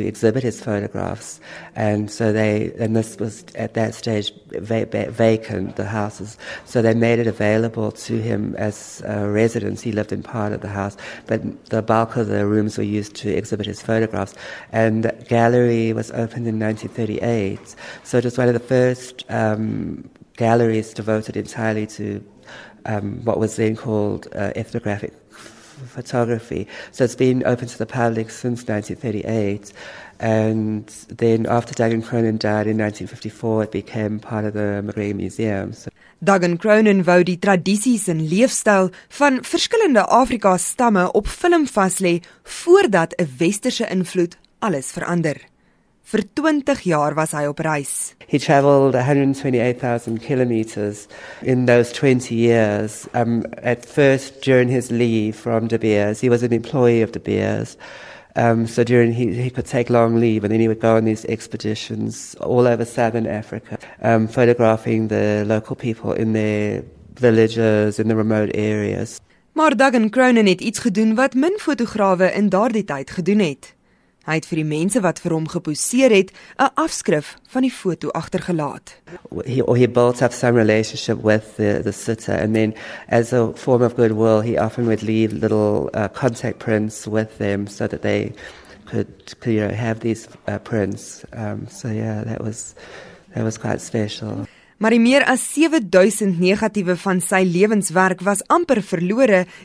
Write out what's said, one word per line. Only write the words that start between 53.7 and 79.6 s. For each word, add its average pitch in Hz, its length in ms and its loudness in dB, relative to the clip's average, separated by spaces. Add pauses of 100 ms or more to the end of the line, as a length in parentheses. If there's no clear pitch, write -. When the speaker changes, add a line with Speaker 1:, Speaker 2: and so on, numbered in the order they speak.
Speaker 1:
first, 135 560 2
during 127 280 4
his 123 200 0
leave 113 460 0
from 113 320 -2
De 113 100 0
Beers, 104 440 2
he 127 80 2
was 120 140 4
an 120 100 0
employee 117 500 2
of 107 80 -2
De - 80 -10
Beers. 104 560 -2 (640)
Um, 117 300 2
so 120 160 0
during, 117 280 4
he, 117 220 -2
he 123 160 -2
could 123 160 -6
take 123 240 -2
long 117 300 4
leave, 110 260 2
and 104 80 0
then 113 80 4
he 113 60 4
would 110 120 0
go 113 160 4
on 113 80 4
these 110 220 -2
expeditions 110 1120 -6
all 123 280 4
over 117 180 2
southern 113 420 0
Africa, 107 500 -8 (240)
um, 113 280 2
photographing 113 800 2
the 104 360 0
local 110 300 -2
people 113 380 -6
in 110 180 0
their 107 520 -2 (360)
villages, 110 800 4
in 107 80 0
the 110 80 2
remote 107 400 0
areas. 104 640 -2 (340)
Speaker 2:
Maar 302 220 2
Doug 269 180 4
and 220 180 2
Cronin 233 360 6
het 180 140 2
iets - 180 -4
gedoen 220 360 2
wat 262 180 0
min 330 240 2
fotograwe 196 720 2
in 208 180 2
daardie 208 360 2
tyd 139 260 -8
gedoen 190 280 0
het. 156 340 -2 (540)
Hy 151 60 -2
het 160 120 -2
vir 170 140 -6
die 156 80 -2
mense 165 320 0
wat 180 240 0
vir 175 80 -2
hom 160 160 -2
geposeer 226 640 0
het, 190 220 4 (260)
'n 269 160 4
afskrif 202 600 -2 (100)
van 254 140 -4
die 262 100 0
foto 160 400 -4
agtergelaat. - 880 -6 (460)
Speaker 1:
He, 127 160 0